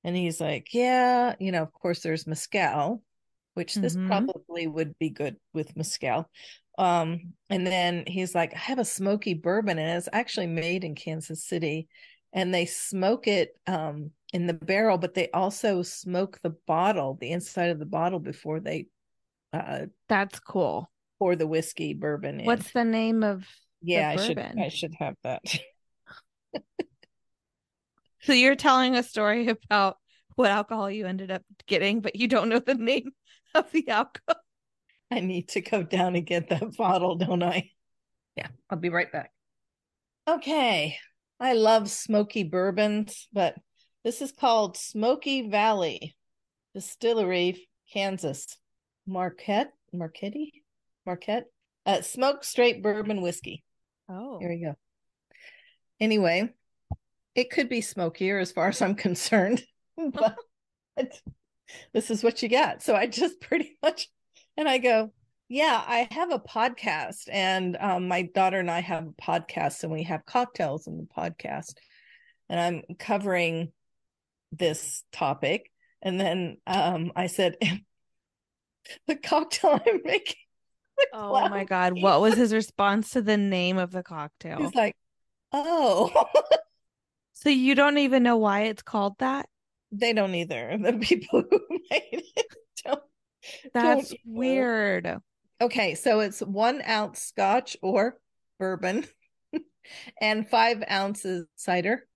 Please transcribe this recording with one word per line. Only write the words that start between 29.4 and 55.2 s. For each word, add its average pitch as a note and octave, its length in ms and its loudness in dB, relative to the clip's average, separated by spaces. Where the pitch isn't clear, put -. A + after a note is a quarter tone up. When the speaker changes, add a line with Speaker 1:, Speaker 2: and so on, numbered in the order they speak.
Speaker 2:
about G#3 480 2
what A#3 140 6
alcohol G#3 400 0
you G#3 160 -6
ended F#3+ 240 -6
up F#3 140 -6
getting, G3+ 340 2
but G#3 140 -4
you A#3 120 0
don't A3+ 220 4
know A#3 100 4
the B3+ 160 2
name B3+ 360 -2
<laughs> - 240 -14
of D4+ 160 2
the D#4+ 180 0
alcohol. - 520 -2
Speaker 1:
I A#3+ 80 0
need F3+ 300 -4
to G3 120 -4
go G3+ 220 -2
down F3+ 320 0
and F3 100 0
get E3+ 240 -2
that F#3+ 260 -2
<laughs> - 20 -12
bottle, F#3 400 2
don't F3 260 0
I? F3 260 0
Yeah, - 120 -10
I'll F3+ 100 -4
be F3 100 -2
right E3+ 220 -2
back. - 200 -8
Okay. B3 720 0
I B3+ 140 2
love A3 360 6
smoky G#3 540 0
bourbons, G3 880 0
but F#3+ 220 0
this A#3 180 -4
is C4+ 100 -8
called A3 460 2
Smoky B3+ 720 -2
Valley G3 680 0
Distillery, F#3 920 0
Kansas. F#3+ 680 -4
Marquette, F#3+ 680 -2
Marquette, F3+ 420 -8
Marquette, G#3 420 -6
uh, G3 160 2
smoked C#4 440 -2
straight A#3+ 360 2
bourbon G#3 400 -2
whiskey. - 440 -6
Speaker 2:
Oh. G3+ 320 -12
Speaker 1:
Here F3+ 100 -8
we E3+ 140 -8
go. D3 120 -6